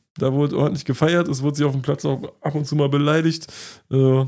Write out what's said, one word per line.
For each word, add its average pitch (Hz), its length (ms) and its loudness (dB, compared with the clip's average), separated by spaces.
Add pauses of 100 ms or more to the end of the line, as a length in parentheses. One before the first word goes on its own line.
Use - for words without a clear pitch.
(180)
Da 131 140 0
wurde 143 260 0
ordentlich 143 260 0
gefeiert. 170 440 2
Es 135 140 -4
wurde 143 140 0
sich 147 80 0
auf 139 80 0
dem 135 100 -2
Platz 135 220 -4
auch 139 160 -2 (200)
ab 143 160 -4
und 147 100 -4
zu 151 80 -4
mal 147 140 2
beleidigt. 151 580 0 (460)
Äh, 131 360 4